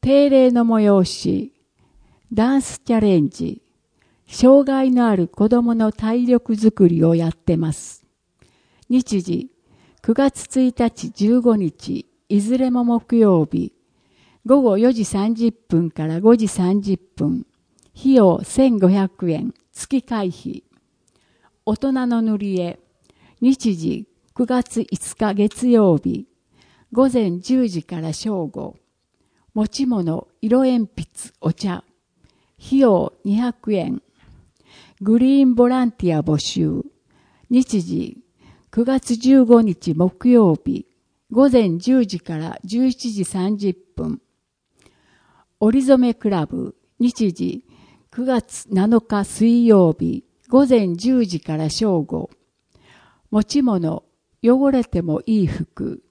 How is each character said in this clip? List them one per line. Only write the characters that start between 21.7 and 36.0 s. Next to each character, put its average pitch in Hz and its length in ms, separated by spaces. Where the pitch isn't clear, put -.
人 269 180
の 233 160
塗 220 160
り 196 200
絵。 175 220
日 240 340
時、 160 320
九 247 140
月 247 340
五 - 240
日 208 200
月 208 340
曜 208 300
日、 - 280
午 262 220
前 202 260
十 247 300
時 170 140
か 170 180
ら 160 140
正 190 320
午。 - 300
持 214 160
ち - 160
物、 180 420
色 247 240
鉛 254 140
筆、 - 460
お 156 100
茶。 - 320
費 - 200
用、 220 340
二 202 120
百 233 380
円。 - 280
グ 214 160
リ 269 240
ー 269 40
ン 254 80
ボ 240 140
ラ 254 160
ン 226 80
テ - 140